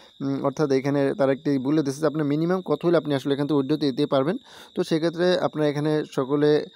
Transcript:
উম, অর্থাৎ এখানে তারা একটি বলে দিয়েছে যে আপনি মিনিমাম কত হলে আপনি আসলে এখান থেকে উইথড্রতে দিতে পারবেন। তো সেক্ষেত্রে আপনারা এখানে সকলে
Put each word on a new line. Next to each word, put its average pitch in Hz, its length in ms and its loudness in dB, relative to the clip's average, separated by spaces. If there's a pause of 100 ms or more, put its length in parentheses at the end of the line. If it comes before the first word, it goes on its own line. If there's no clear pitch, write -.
(220)
উম, 139 260 -2
অর্থাৎ 143 200 0 (100)
এখানে 143 220 0 (180)
তারা 135 140 2
একটি 135 180 -2 (160)
বলে 151 180 2
দিয়েছে 139 160 -4
যে 156 120 0
আপনি 156 100 -2 (100)
মিনিমাম 170 280 0 (100)
কত 147 160 0
হলে 170 160 4
আপনি 147 160 -2
আসলে 139 160 -2
এখান 143 120 -2
থেকে 147 140 0
উইথড্রতে 143 300 0
দিতে 135 140 -2 (100)
পারবেন। 143 220 2 (380)
তো 196 140 -2
সেক্ষেত্রে 165 380 0 (200)
আপনারা 151 260 -2
এখানে 147 200 -2 (240)
সকলে 147 340 2 (260)